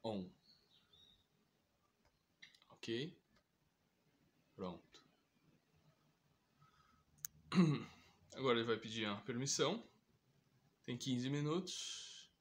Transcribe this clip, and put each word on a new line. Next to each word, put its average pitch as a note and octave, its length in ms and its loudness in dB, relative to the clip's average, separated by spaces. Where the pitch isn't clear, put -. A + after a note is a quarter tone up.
on. G2 260 -2
Ok? C3 460 -4
Pronto. - 480 -10
<clears throat> - 840 2
Agora B2 240 4
ele A#2 80 2
vai A2 100 4
pedir A2 280 -4
a G2+ 100 0
permissão. C3+ 680 0
Tem B2 140 -4
quinze B2+ 320 0
minutos. - 1000 -2